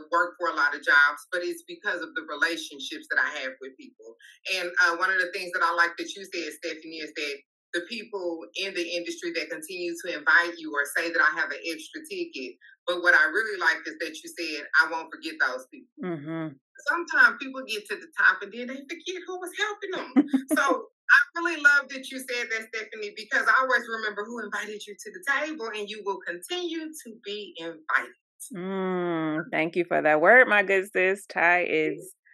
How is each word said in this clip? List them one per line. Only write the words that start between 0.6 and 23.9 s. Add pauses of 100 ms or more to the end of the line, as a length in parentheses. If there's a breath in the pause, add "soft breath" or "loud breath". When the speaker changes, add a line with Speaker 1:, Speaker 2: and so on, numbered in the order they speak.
Speaker 1:
of
jobs,
but
it's
because
of
the
relationships
that
I (100)
have
with
people. (420 soft breath)
And, (140)
uh,
one
of
the
things
that
I
like
that
you
said,
Stephanie,
is
that (360)
the
people (120)
in
the (160)
industry
that
continue (100)
to
invite
you
or (120)
say
that
I
have
an (100)
extra
ticket. (260 soft breath)
But
what
I
really
like
is
that
you
said, (160)
"I
won't
forget
those
people." (100)
Speaker 2:
Mm-hmm. (420)
Speaker 1:
Sometimes
people
get
to
the
top
and
then
they
forget
who
was
helping
them.
Speaker 2:
<laughs>
Speaker 1:
So (260)
I (220)
really
love
that
you
said
that,
Stephanie,
because
I
always
remember